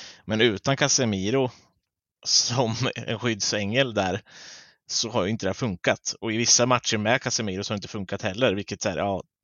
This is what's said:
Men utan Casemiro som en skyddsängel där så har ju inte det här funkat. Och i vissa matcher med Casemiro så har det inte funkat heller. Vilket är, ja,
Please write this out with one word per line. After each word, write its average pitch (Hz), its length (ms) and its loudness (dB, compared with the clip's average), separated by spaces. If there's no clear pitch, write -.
Men 110 160 0
utan 120 360 4
Casemiro 123 720 2
som 120 480 2
en 117 240 -6
skyddsängel 110 760 0
där 98 280 0
så - 240 -2
har 110 140 0
ju 98 60 0
inte 107 160 -2
det - 20 2
här 95 60 0
funkat. 107 680 -2
Och 113 120 -2
i 110 40 0
vissa 120 300 4
matcher 120 320 2
med 110 240 2
Casemiro 101 420 -2
så - 80 -4
har 107 40 -2
det - 20 -2
inte 90 100 -10
funkat 101 340 -6
heller. 101 320 2
Vilket 101 320 -4
är, 92 100 -2
ja, 95 260 0